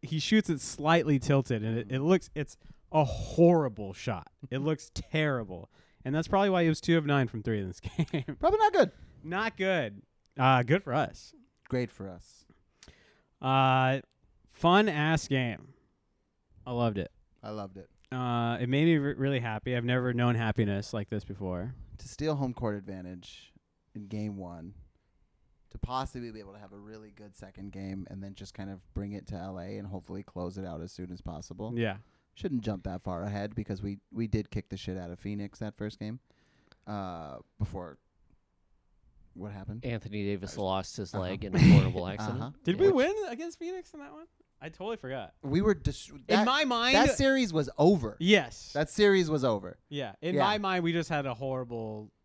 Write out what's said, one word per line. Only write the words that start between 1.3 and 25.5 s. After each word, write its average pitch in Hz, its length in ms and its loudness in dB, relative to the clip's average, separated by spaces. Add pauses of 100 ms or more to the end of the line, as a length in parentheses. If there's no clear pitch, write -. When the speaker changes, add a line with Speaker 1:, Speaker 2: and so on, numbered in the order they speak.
Speaker 1:
and 113 140 0
it, 117 120 -4
Speaker 2:
Mm. 131 60 -4
Speaker 1:
it 131 60 0
looks, 170 340 4
it's 147 220 -8 (340)
a 156 120 4
horrible 131 880 4
shot. 101 340 -6 (240)
It 127 60 -4
Speaker 2:
<laughs> 139 60 -4
Speaker 1:
looks 151 300 -2
terrible. 117 760 -4 (360)
And 131 80 -2
that's 156 140 -2
probably 196 220 4
why 185 140 2
he 165 60 4
was 160 120 0
two 165 160 4
of 151 80 2
nine 139 220 4
from 110 160 -6
three 110 160 0
in 95 80 -4
this 90 120 -10
<laughs> - 320 -4
game. 147 120 -4 (160)
Speaker 2:
Probably 381 200 4
not 427 140 6
good. 330 180 4 (320)
Speaker 1:
Not 202 340 -4
good. 151 440 -2 (360)
Uh, 127 260 6
good 151 200 2
for 131 100 -6
us. - 400 -4 (360)
Speaker 2:
Great 123 220 -2
for 95 180 -12
us. - 340 -20 (1000)
Speaker 1:
Uh, 131 580 4 (520)
fun 196 380 4
ass 151 380 0
game. 127 420 -2 (960)
I 127 60 -8
loved 120 260 2
it. 90 140 -4 (300)
Speaker 2:
I 107 100 -12
loved 98 260 -10
it. 92 120 -18 (220)
Speaker 1:
Uh, 120 500 -2
it 123 80 -2
made 139 160 4
me 170 120 6
re-, 139 180 0
really 135 240 0
happy. 117 360 -4
I've 120 100 0
never 123 280 2
known 120 220 4
happiness 107 580 0
like 104 160 -6
this 104 160 -4
before. 95 480 -6 (240)
Speaker 2:
To - 100 -16
steal 151 280 -4
home 135 180 -4
court 110 220 -4
advantage 92 760 -14 (440)
in 104 120 -12
game 107 300 -6
one, 87 360 -12 (1000)